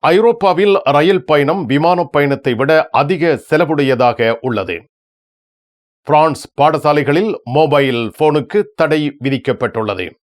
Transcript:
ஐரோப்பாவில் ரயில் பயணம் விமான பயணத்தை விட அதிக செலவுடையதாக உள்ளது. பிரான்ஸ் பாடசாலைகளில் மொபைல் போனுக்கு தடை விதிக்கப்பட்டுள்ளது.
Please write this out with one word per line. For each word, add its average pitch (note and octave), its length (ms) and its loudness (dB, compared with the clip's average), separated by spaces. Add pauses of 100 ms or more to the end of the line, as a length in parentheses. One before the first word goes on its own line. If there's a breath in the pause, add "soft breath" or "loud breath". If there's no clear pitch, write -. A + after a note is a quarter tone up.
ஐரோப்பாவில் G3 720 2 (140)
ரயில் F3 360 2
பயணம் D#3 400 0
விமான D#3+ 420 0
பயணத்தை C#3 480 -2
விட C3+ 160 0 (220)
அதிக D#3 400 0 (120)
செலவுடையதாக C3 960 0
உள்ளது. G2 360 -6 (1300)
பிரான்ஸ் D3+ 460 0
பாடசாலைகளில் D3 800 0 (160)
மொபைல் C#3 640 2
போனுக்கு D3+ 480 0 (140)
தடை D#3 280 0 (160)
விதிக்கப்பட்டுள்ளது. A#2 880 -4 (160)